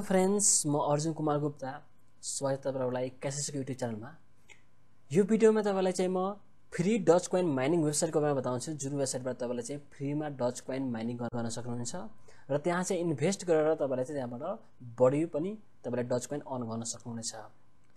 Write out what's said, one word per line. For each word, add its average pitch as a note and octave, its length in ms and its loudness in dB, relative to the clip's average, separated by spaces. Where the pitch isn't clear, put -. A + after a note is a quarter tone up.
friends, G3 600 4
म D3 100 2
अर्जुन D3+ 400 2
कुमार D3+ 220 2
गुप्ता। C#3+ 300 -4
स्वागत C3+ 400 -2
छ - 80 -14
तपाईँहरूलाई B2+ 380 -2
क्यासेसको C#3+ 360 -4
YouTube C3 240 -4
च्यानलमा। A2+ 280 -4
यो F#3+ 140 6
भिडियोमा A3 360 6
तपाईँलाई F#3+ 360 2
चाहिँ F#3 160 2
म F#3 240 -2
free G3+ 320 2
डज E3+ 260 6
कोइन F3+ 220 2
mining C#3+ 340 2
वेबसाइटको D3+ 380 2
बारेमा C#3+ 180 2
बताउँछु, B2+ 380 -2
जुन C#3 160 -6
वेबसाइटबाट C3 480 -2
तपाईँले A#2+ 220 -4
चाहिँ C#3+ 260 -8
फ्रीमा D3 480 -4
डज B2 220 0
कोइन C3+ 160 -2
mining A#2+ 320 -4
ग-, A#2+ 160 -4
गर्न A#2 160 -2
सक्नुहुन्छ A#2+ 460 -6
र C#3+ 100 4
त्यहाँ F3 220 0
चाहिँ F3+ 180 0
invest E3+ 480 0
गरेर D#3 320 6
तपाईँलाई B2+ 240 0
चाहिँ D3+ 160 -6
त्यहाँबाट B2 220 -6
बढी C#3+ 320 6
पनि F#3 240 -2
तपाईँले B2 320 -2
डज B2 160 0
कोइन D3 160 -6
earn B2+ 240 -6
गर्न A2+ 160 -4
सक्नुहुनेछ। A#2 480 -8